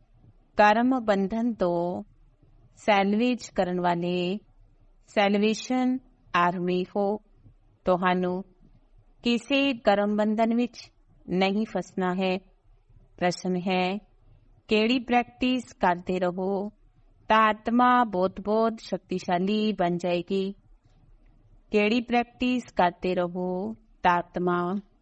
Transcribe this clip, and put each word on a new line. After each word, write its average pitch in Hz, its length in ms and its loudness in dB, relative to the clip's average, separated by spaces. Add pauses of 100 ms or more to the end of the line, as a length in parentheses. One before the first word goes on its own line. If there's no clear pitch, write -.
(560)
ਕਰਮ 233 480 4
ਬੰਧਨ 214 480 0
ਤੋਂ 175 500 -2 (760)
ਸੈਲਵੇਜ 214 720 0
ਕਰਨ 180 320 -2
ਵਾਲੇ 175 580 -2 (680)
ਸੈਲਵੇਸ਼ਨ 220 920 0 (380)
ਆਰਮੀ 180 500 0 (100)
ਹੋ। 202 240 -2 (640)
ਤੁਹਾਨੂੰ 180 600 0 (760)
ਕਿਸੇ 269 520 0
ਕਰਮ 208 420 0
ਬੰਧਨ 214 380 0
ਵਿੱਚ - 360 -4 (380)
ਨਹੀਂ 190 380 0
ਫਸਣਾ 185 480 -4
ਹੈ।" 185 240 -2 (800)
ਪ੍ਰਸ਼ਨ 180 380 -2
ਹੈ, 185 420 -2 (680)
"ਕਿਹੜੀ 220 300 2
ਪ੍ਰੈਕਟਿਸ 240 720 -2
ਕਰਦੇ 180 480 -2
ਰਹੋ 185 520 -4 (560)
ਤਾਂ 214 80 4
ਆਤਮਾ 240 680 4
ਬਹੁਤ-ਬਹੁਤ 208 760 -2
ਸ਼ਕਤੀਸ਼ਾਲੀ 190 920 -2
ਬਣ 175 240 0
ਜਾਏਗੀ? 185 580 -2 (1160)
ਕਿਹੜੀ 214 300 2
ਪ੍ਰੈਕਟਿਸ 240 720 -2
ਕਰਦੇ 180 420 0
ਰਹੋ 180 600 -4 (260)
ਤਾਂ 180 100 4
ਆਤਮਾ 175 640 -2 (280)